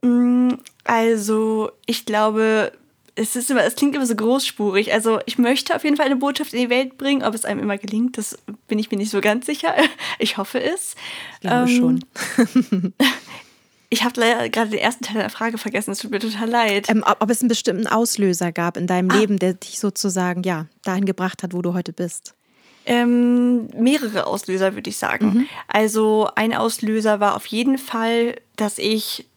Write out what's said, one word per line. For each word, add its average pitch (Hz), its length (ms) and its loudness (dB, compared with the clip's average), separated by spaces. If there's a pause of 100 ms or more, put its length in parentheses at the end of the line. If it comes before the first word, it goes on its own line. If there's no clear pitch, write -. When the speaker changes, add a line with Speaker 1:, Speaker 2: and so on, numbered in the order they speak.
Speaker 1:
Mm, 247 520 4 (320)
also, 220 840 2 (140)
ich 226 200 -4
glaube, 214 680 2 (440)
es 226 200 -4
ist 254 160 -2
immer, 240 120 4
es 233 120 2
klingt 285 200 0
immer 269 120 0
so 233 80 0
großspurig. 214 760 0
Also, 220 320 2
ich - 120 -8
möchte 254 380 2
auf - 80 -6
jeden 294 140 2
Fall 294 100 2
eine 277 80 2
Botschaft 277 380 -2
in 240 80 -2
die 247 80 -2
Welt 254 280 0
bringen. 277 260 0
Ob 226 120 -2
es 220 100 -6
einem 202 160 -4
immer 202 160 -2
gelingt, 214 400 -2
das - 200 -8 (300)
bin 214 120 0
ich 214 100 -4
mir 208 80 -2
nicht 214 140 -2
so 202 100 0
ganz 214 240 0
sicher. 311 320 -2
<laughs> 294 60 6 (360)
Ich - 180 -2
hoffe 226 260 -4
es. - 320 -4 (400)
Speaker 2:
Ich - 60 -20
glaube 247 260 2
Speaker 1:
Ähm, - 0 -
Speaker 2:
schon. 247 360 4 (340)
<laughs> 196 560 2 (1000)
Speaker 1:
Ich 214 100 0
hab 247 140 -2
leider 233 320 2
gerade 220 220 0
den 208 80 -2
ersten 240 240 -2
Teil 214 180 -6
der 208 80 -2
Frage 226 300 -4
vergessen, 208 320 -4
es 196 80 -6
tut 208 100 -12
mir 202 80 -4
total 220 320 -4
leid. 220 400 2
Speaker 2:
Ähm, 220 160 4
ob, - 160 2
ob 214 80 0
es 233 120 0
einen 254 80 2
bestimmten 214 360 0
Auslöser 196 680 0
gab 170 240 -2
in 175 120 -4
deinem 185 240 2
Speaker 1:
Ah. 196 80 4
Speaker 2:
Leben, 208 180 2
der 185 160 0
dich - 260 -12
sozusagen, 180 640 -2
ja, 170 240 -2 (180)
dahin 196 220 0
gebracht 185 380 -4
hat, 175 100 -8
wo 180 80 -4
du 175 140 -2
heute 175 180 -4
bist. - 400 -10 (540)
Speaker 1:
Ähm, 240 800 4 (100)
mehrere 233 480 0
Auslöser, 190 480 -2
würde 208 160 -8
ich 208 80 -8
sagen. - 300 0
Speaker 2:
Mhm. 233 200 2 (200)
Speaker 1:
Also 214 680 2
ein 226 200 0
Auslöser 220 640 0
war 202 160 2
auf 208 100 -8
jeden 247 320 0
Fall, 233 580 -2 (200)
dass 208 240 -2
ich - 580 -2